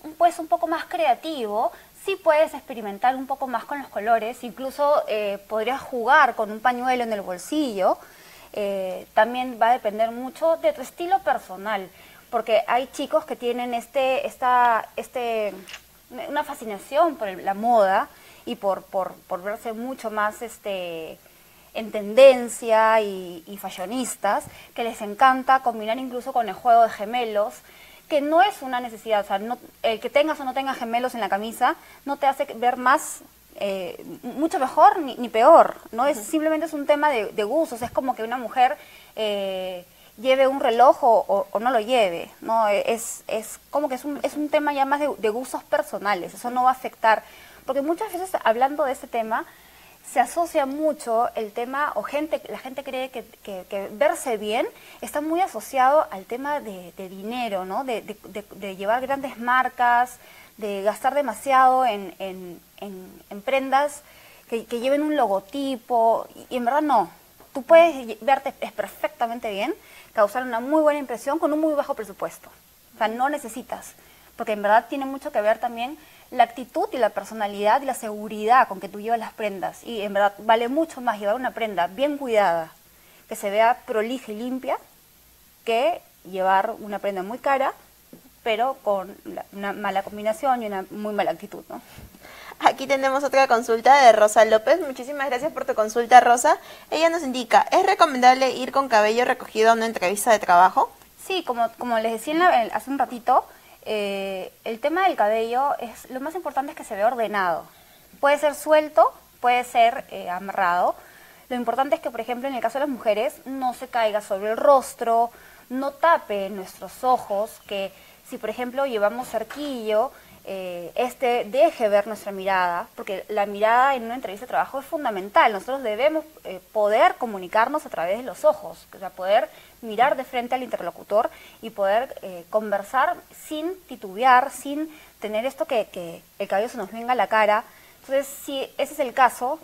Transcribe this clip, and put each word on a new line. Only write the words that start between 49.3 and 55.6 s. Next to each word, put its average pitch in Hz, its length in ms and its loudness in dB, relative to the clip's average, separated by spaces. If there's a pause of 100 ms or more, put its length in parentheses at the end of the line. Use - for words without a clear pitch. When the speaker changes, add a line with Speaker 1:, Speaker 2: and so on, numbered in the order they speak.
Speaker 1:
se - 80 0
asocia 311 480 0
mucho 277 720 0
el 214 160 -6
tema, 262 420 -4
o 214 80 -4
gente, 302 460 -4
la 208 100 -10
gente 262 240 -12
cree 262 280 -8
que, 233 140 -12 (200)
que, 185 260 -12
que 196 220 -6
verse 277 440 0
bien 214 300 -2 (340)
está 269 200 -8
muy 320 200 -2
asociado 302 680 2